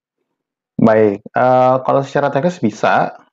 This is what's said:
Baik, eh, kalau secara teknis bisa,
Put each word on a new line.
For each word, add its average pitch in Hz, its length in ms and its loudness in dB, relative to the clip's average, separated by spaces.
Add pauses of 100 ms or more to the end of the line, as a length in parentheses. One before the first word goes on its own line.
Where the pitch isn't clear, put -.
(760)
Baik, 110 480 2
eh, 127 560 2
kalau 135 240 -2
secara 143 240 -2
teknis 143 320 -4
bisa, 107 560 -2 (180)